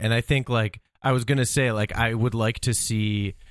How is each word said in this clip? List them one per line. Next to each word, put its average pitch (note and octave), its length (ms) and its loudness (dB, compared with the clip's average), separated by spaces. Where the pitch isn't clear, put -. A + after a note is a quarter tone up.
And A2 140 0
I A#2+ 80 2
think, C3+ 260 0
like, A2+ 320 0
I C3 100 2
was B2 140 0
gonna C3+ 180 2
say, B2+ 280 2
like, G#2+ 220 -2
I A2+ 200 0
would A2+ 200 2
like A2+ 260 0
to B2+ 120 0
see, G#2+ 600 -2